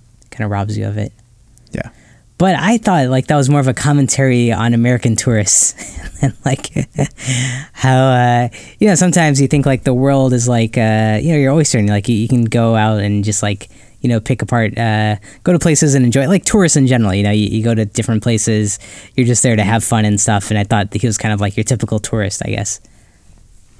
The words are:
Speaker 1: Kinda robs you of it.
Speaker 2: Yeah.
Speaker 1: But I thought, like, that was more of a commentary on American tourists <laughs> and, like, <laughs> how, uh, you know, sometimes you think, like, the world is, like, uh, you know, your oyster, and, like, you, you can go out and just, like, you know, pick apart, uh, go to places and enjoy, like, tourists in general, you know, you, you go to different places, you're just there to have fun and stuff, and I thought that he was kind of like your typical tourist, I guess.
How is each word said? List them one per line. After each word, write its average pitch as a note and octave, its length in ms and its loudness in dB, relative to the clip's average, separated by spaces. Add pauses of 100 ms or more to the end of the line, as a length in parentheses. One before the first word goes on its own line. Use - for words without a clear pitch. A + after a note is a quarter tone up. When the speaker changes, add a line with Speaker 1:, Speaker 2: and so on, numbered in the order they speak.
(300)
Speaker 1:
Kinda G#2+ 200 -6
robs G#2 280 -4
you G#2 80 -4
of G#2 120 -6
it. G#2 160 -6 (580)
Speaker 2:
Yeah. - 160 -8 (540)
Speaker 1:
But F3+ 140 2
I G3+ 240 0
thought, E3 300 0
like, C3 180 0
that D3+ 80 0
was C#3 160 2
more D3 80 4
of C3 80 0
a B2+ 80 0
commentary C3 760 0
on A2+ 220 0
American A#2 420 0
tourists - 600 0 (420)
<laughs> - 60 -2
and, C#3 100 0 (100)
like, - 300 -4
<laughs> B2+ 1000 -6
how, C3 340 2
uh, B2 420 2 (300)
you G#3+ 80 4
know, F#3+ 80 4
sometimes D#3+ 440 2
you C#3 80 4
think, C#3+ 200 0
like, C3 160 0
the C3 100 0
world C3 400 2
is, B2 140 0
like, A2+ 280 0
uh, A2 460 2
you D#3+ 120 0
know, D3+ 40 2
your C3+ 160 2
oyster, D3+ 240 2
and, G#2 100 2
like, G#2 220 0
you, A#2 60 2
you A2 120 -2
can A#2+ 180 2
go A2+ 300 2
out G#2+ 240 2
and G2+ 240 0
just, G#2+ 200 -2
like, G#2 260 -6 (320)
you B2 80 -2
know, A#2 100 0
pick A#2+ 220 -2
apart, A2+ 340 -2
uh, G#2+ 420 0 (260)
go F3+ 100 0
to E3 60 2
places D3+ 340 2
and C3+ 100 4
enjoy, C3 240 2
like, F#3 160 2
tourists F#3 320 2
in C3+ 120 4
general, A2+ 260 2
you G2+ 80 0
know, G2+ 80 0
you, G#2+ 160 0
you G#2+ 180 -2
go A#2 120 0
to A2 100 0
different A2 380 -2
places, G#2+ 560 -2 (360)
you're B2 120 2
just A#2 160 2
there A#2+ 120 2
to G#2 80 2
have G#2+ 200 0
fun A2 200 0
and G#2 160 2
stuff, G#2 300 0
and G#2+ 80 0
I G#2 60 0
thought G2+ 260 0
that - 100 -6
he - 60 0
was A2 140 -2
kind G#2+ 160 -2
of G2+ 60 -4
like G2+ 140 -2
your A2 80 -2
typical A2 360 -2
tourist, G#2 440 -4
I - 60 -6
guess. - 320 -6 (1000)